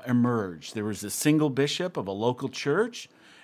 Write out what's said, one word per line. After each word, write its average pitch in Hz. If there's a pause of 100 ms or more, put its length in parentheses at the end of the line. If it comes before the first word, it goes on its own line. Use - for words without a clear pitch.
emerged. 117
There 107
was 104
a 104
single 151
bishop 147
of 107
a 98
local 117
church, 202 (360)